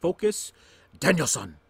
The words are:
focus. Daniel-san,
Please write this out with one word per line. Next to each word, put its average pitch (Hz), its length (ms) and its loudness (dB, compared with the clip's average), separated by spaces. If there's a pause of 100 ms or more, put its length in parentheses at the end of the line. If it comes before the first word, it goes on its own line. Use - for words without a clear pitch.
focus. 196 500 -2 (480)
Daniel-san, - 580 0 (120)